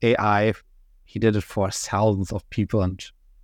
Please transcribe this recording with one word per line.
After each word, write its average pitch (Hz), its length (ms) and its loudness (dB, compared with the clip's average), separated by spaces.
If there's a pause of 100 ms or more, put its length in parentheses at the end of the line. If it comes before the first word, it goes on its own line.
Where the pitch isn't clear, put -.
A 117 140 4
I, 104 360 2 (520)
he - 140 -10
did 110 160 4
it 101 80 0
for 98 260 -4
thousands 101 640 -2
of - 180 -8
people 104 320 0
and 95 220 -2 (400)